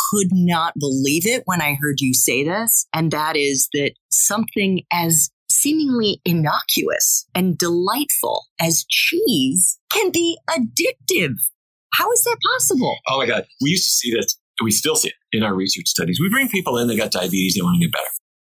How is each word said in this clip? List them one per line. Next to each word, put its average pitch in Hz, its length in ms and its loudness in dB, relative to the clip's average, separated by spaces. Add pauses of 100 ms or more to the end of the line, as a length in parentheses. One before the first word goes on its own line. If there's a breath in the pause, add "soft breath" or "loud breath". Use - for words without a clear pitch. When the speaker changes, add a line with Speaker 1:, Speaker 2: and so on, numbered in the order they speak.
(100)
Speaker 1:
could 202 200 2
not 175 480 2
believe 143 480 0
it 240 200 0
when 175 140 0
I 147 140 0
heard 139 260 -2
you 131 140 2
say 131 300 2
this, 185 480 -2
and 160 180 0
that 151 240 -2
is 143 380 0
that 143 200 -2 (180)
something 202 720 0 (100)
as 170 380 0 (200)
seemingly 269 760 0
innocuous - 1080 0
and 180 240 0
delightful 185 840 -2 (160)
as 165 280 0
cheese 180 880 0 (120)
can 392 220 2
be 330 260 0 (120)
addictive. 311 840 -2 (600)
How - 180 2
is 480 120 2
that 466 120 0 (180)
possible? 370 420 0 (120)
Speaker 2:
Oh 135 100 0
my 127 80 0
God. 110 200 -2 (140)
We 139 100 0
used 180 140 0
to - 60 0
see - 240 0
this. 104 240 -2 (240)
We 110 80 0
still 156 260 0
see - 120 0
it - 60 -14 (180)
in 110 100 0
our 104 120 0
research 95 320 -2
studies. 87 340 -2
We 185 80 2
bring 254 200 0
people 180 300 -2
in, 120 100 2
they 113 80 0
got 107 140 0
diabetes, 92 440 0
they 95 80 0
want 87 180 4
to 85 60 2
get - 60 -4
better. - 140 -4 (340)